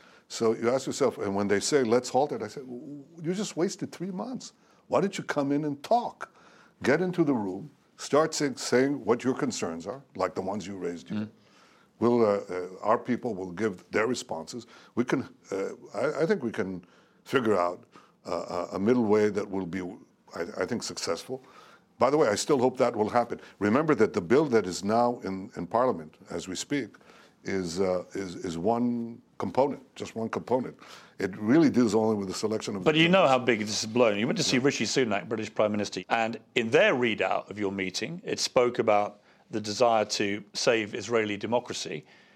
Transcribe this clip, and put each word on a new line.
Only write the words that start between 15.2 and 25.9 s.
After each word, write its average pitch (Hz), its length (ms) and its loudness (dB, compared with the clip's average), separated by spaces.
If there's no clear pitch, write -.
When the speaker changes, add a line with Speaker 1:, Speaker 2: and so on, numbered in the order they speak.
Speaker 1:
uh, 98 200 -4
I, 139 280 -2
I 165 40 4
think 165 180 -2
we 110 80 -2
can 92 320 -6
figure 110 340 2
out, 87 240 0
uh, 87 460 -4
a, - 40 -6
a - 20 -4
middle 117 280 4
way 107 240 4
that 98 200 -4
will 95 160 -4
be, 92 140 -6
I, 85 60 -6
I 92 60 0
think, 110 180 -4
successful. 92 580 -6
By 120 100 4
the 143 80 4
way, 147 120 4
I 107 60 4
still 139 240 2
hope 127 200 2
that 120 180 2
will 104 140 2
happen. 117 300 0
Remember 135 360 4
that 107 200 4
the 104 80 0
bill 127 240 4
that 110 200 2
is 87 180 -6
now 120 400 2
in, 95 320 -8
in 90 100 -6
Parliament, 110 480 -2